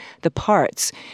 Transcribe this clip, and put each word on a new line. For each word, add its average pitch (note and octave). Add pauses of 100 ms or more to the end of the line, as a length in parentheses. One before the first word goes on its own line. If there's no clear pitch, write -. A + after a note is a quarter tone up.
(220)
the E3+
parts. - (240)